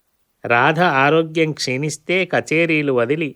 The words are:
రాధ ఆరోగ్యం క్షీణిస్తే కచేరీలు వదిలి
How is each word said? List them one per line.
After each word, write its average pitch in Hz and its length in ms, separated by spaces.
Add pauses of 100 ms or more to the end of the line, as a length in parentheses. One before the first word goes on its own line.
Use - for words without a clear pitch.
(460)
రాధ 131 340
ఆరోగ్యం 160 720
క్షీణిస్తే 147 720
కచేరీలు 156 680
వదిలి 131 420